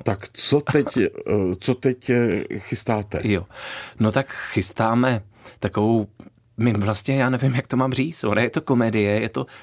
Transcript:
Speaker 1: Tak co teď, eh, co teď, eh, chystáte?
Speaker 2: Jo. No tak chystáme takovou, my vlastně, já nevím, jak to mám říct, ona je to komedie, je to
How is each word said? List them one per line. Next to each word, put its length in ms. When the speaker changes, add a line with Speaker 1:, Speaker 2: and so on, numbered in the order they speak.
Speaker 1:
Tak 300
co 280
teď, 260
eh, 140
co 160
teď, 360
eh, 340
chystáte? 640
Speaker 2:
Jo. 220
No 120
tak 180
chystáme 920
takovou, 480
my 160
vlastně, 440
já 140
nevím, 240
jak 120
to 100
mám 160
říct, 320
ona 180
je 80
to 100
komedie, 600
je 80
to 180